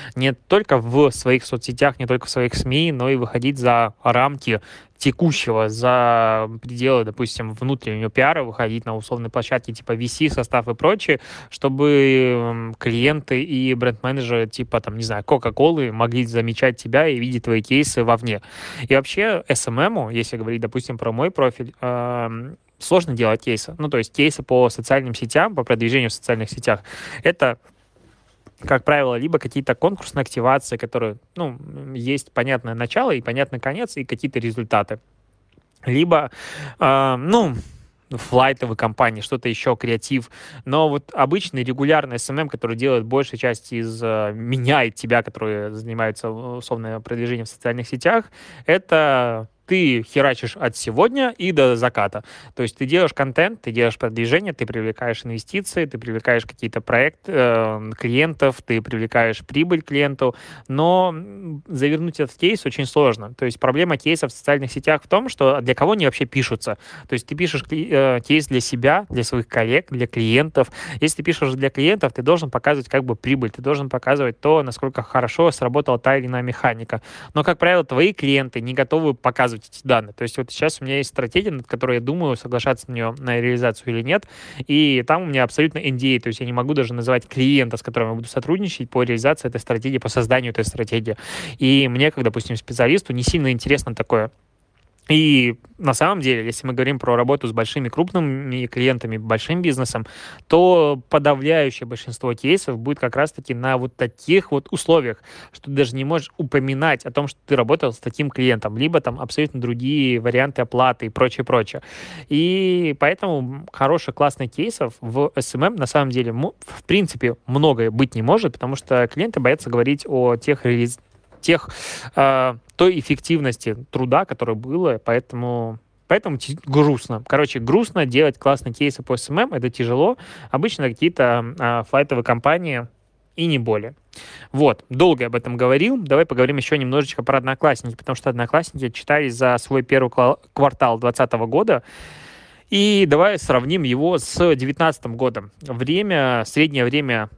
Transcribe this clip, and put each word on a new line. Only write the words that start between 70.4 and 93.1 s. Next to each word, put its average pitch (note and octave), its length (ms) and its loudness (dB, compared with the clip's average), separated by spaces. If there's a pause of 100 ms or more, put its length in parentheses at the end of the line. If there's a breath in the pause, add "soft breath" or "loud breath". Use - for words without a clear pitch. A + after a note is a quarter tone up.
Если D3 160 0
ты - 60 -6
пишешь D3+ 320 0
для C3+ 140 -2
клиентов, D3+ 440 0
ты - 80 -6
должен D#3 280 2
показывать C#3 380 0
как C3+ 160 0
бы B2 140 -4
прибыль, C3 320 0
ты B2 120 -12
должен C#3 280 -2
показывать C3 500 0
то, D3+ 240 4
насколько B2+ 380 -6
хорошо C3+ 500 2
сработала B2+ 480 0
та C3+ 160 2
или B2+ 120 -2
иная B2 140 -4
механика. A#2 600 -4 (320 loud breath)
Но, D3 100 0
как E3+ 140 0
правило, F3 260 4
твои D#3+ 300 2
клиенты C3+ 480 0
не B2+ 120 -6
готовы D3 400 0
показывать B2 440 0
эти - 260 -20
данные. A2+ 300 2
То - 80 -16
есть A#2+ 160 -6
вот B2+ 140 -6
сейчас - 300 -2
у C3+ 40 -8
меня C3+ 120 -2
есть C#3 120 -4
стратегия, E3+ 400 -6
над C3 160 -8
которой B2+ 300 -4
я A#2+ 40 -2
думаю, C#3 360 -4
соглашаться B2 560 -4
на - 20 -12
нее, A#2 240 -6
на B2 240 -4
реализацию B2 500 -2
или A2+ 120 -4
нет. E3 240 -2 (400 loud breath)
И C#3+ 400 2
там E3+ 160 2
у - 20 -6
меня C3+ 180 2
абсолютно D3+ 360 0
N C#3 180 -2
D C3 180 2
A, A#2+ 40 0
то - 80 -8
есть A2+ 140 -6
я B2+ 40 -6
не A#2+ 80 -6
могу B2+ 220 -2
даже A#2+ 180 0
называть A#2+ 340 0
клиента, C3 480 2
с - 60 -8
которым A2+ 280 -4
я A2+ 40 -4
буду A2+ 140 -8
сотрудничать E3+ 640 -4
по B2 100 2
реализации B2 460 0
этой A#2+ 120 -6
стратегии, B2+ 380 -2
по A#2+ 120 -4
созданию A#2+ 420 0
этой A2+ 120 -2
стратегии. A2 540 -4 (400 loud breath)
И C#3 300 4
мне, C3 240 2
как, C3 120 -4
допустим, A2+ 320 -4
специалисту, B2+ 580 0